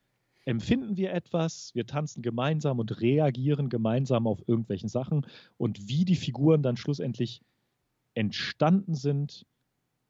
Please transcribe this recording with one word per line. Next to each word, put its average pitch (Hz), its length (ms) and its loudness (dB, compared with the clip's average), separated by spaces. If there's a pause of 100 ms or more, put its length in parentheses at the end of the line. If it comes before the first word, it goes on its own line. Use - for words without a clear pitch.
(440)
empfinden 202 520 0
wir 185 160 -2
etwas, 170 640 -4
wir 117 120 -2
tanzen 143 360 -6
gemeinsam 131 560 0
und 110 220 -4
reagieren 139 680 2
gemeinsam 117 580 2
auf 107 220 0
irgendwelchen 113 400 0
Sachen. 135 380 -2 (300)
Und 104 320 -4
wie 151 160 2
die 180 120 4
Figuren 143 460 2
dann 123 140 0
schlussendlich 123 680 -4 (720)
entstanden 160 800 0
sind, 143 520 -4 (640)